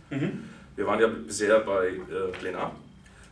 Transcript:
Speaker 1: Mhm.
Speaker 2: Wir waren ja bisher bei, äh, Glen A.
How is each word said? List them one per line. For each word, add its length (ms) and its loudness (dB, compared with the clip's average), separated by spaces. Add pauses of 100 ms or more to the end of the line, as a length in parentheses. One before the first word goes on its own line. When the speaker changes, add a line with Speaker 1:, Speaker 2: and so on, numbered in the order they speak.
(100)
Speaker 1:
Mhm. 320 -2 (320)
Speaker 2:
Wir 100 -2
waren 160 2
ja 60 6
bisher 540 4
bei, 300 2
äh, 500 -6
Glen 160 -6
A. 160 -4 (600)